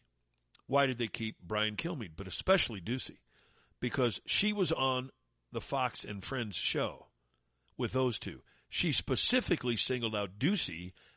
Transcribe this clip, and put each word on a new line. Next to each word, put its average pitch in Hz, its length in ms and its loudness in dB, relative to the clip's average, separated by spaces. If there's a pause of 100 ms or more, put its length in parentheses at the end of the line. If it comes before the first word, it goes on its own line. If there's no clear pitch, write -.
(680)
Why 139 180 4
did 127 140 0
they 113 100 0
keep 110 320 -4
Brian 107 360 0
Kilmeade, 127 380 -4
but 92 120 -8
especially 110 560 0
Doocy? 117 340 -4 (640)
Because 123 460 2
she - 260 2
was 202 180 2
on 131 400 2 (400)
the 117 120 -4
Fox 131 420 -2
and 101 180 -6
Friends 117 340 -4
show 117 500 -2 (720)
with 113 140 2
those 127 260 2
two. - 240 -8 (260)
She - 240 0
specifically 127 840 2
singled 117 360 0
out 101 240 -2
Doocy 98 540 0 (240)